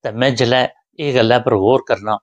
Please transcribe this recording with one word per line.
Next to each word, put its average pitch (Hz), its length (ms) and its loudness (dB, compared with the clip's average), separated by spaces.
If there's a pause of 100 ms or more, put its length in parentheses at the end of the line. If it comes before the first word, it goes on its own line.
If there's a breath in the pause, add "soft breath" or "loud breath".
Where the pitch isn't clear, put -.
ते 117 80 -8
मैं 123 240 -2
जिल्लै 127 340 0 (300)
एह् 143 160 -4
गल्लै 120 240 4
पर 117 160 0
गौर 113 320 0
करना 107 360 -4